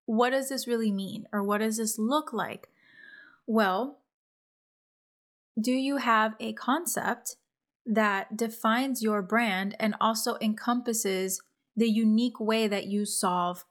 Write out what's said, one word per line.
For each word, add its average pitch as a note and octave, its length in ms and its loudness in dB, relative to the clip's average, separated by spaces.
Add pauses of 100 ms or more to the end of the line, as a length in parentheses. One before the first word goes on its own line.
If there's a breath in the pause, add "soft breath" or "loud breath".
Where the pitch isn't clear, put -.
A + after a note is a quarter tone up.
what A#3+ 240 4
does C4+ 180 0
this C4+ 180 -4
really A3+ 240 0
mean? G3 420 -6
Or G3+ 100 0
what G3+ 160 0
does A3 180 0
this A3 220 -2
look C#4+ 340 0
like? - 360 -6 (760 loud breath)
Well, A3 520 2 (1600)
do B3+ 120 0
you C4+ 260 0
have A3 420 2
a A3 140 -6
concept - 840 -2 (480)
that G#3 520 0
defines A3+ 640 0
your G#3+ 180 0
brand G3+ 580 0
and G#3+ 220 0
also A3 400 0
encompasses G#3+ 1000 -2 (360)
the A3+ 120 4
unique A3+ 520 4
way A3 260 2
that G3+ 200 -2
you G#3 180 0
solve F3+ 680 0